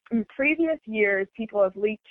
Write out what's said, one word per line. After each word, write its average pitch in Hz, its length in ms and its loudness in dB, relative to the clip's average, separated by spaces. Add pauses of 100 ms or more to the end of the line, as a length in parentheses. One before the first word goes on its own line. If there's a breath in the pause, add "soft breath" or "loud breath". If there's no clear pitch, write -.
(120)
In 226 140 0
previous 311 600 0
years, 202 500 0
people 220 280 0
have 190 120 0
leaked 214 360 -4